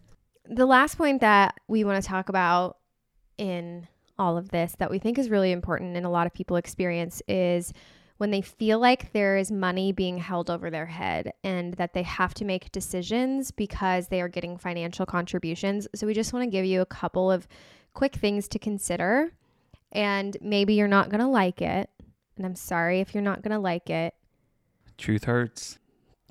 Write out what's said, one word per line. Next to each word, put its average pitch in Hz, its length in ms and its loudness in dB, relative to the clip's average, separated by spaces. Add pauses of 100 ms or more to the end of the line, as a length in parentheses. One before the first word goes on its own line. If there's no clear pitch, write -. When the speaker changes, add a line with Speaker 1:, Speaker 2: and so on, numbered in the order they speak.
(460)
Speaker 1:
The 247 200 2
last 262 300 4
point 285 240 2
that 202 340 8 (140)
we 214 160 2
wanna 196 180 0
talk 190 260 -4
about 180 500 2 (580)
in 175 500 -6 (320)
all 175 180 2
of 180 120 -6
this 170 300 -2
that 175 120 -2
we 190 80 -2
think 226 200 -2
is 254 120 0
really 190 220 4
important 175 440 -4
and 175 80 -4
a 180 40 -2
lot 170 180 2
of 170 80 -6
people - 220 -2
experience 175 720 -2
is 175 440 0 (440)
when 208 160 -2
they 196 80 0
feel 214 400 0
like 247 320 4
there 196 240 4
is 196 160 0
money 190 400 0
being 180 260 -2
held 175 320 -4
over 170 200 -4
their 160 160 -6
head 160 460 -4 (120)
and 180 300 -4
that 180 180 -4
they 180 100 -2
have 180 320 -2
to 214 100 -8
make 190 280 -4
decisions 233 800 -2
because 185 560 -2
they 185 120 0
are 175 80 -2
getting 175 280 -8
financial 175 500 -6
contributions. 180 880 -2
So 208 120 -8
we 214 80 0
just 220 180 -2
wanna 247 160 -2
give 190 160 -2
you 185 160 2
a 185 60 2
couple 185 440 0
of 185 160 2 (480)
quick 269 220 0
things 202 320 -2
to - 100 -6
consider. 202 760 0 (600)
And 202 500 -2
maybe 202 320 2
you're 208 140 6
not 196 220 4
gonna 226 200 2
like 190 320 2
it. 180 260 -2 (480)
And 190 80 -8
I'm 185 120 -6
sorry 175 440 0
if 190 140 -4
you're 208 80 0
not 196 200 -2
gonna 214 180 -2
like 175 280 -4
it. 165 260 -2 (840)
Speaker 2:
Truth 107 260 -2
hurts. - 540 -2 (520)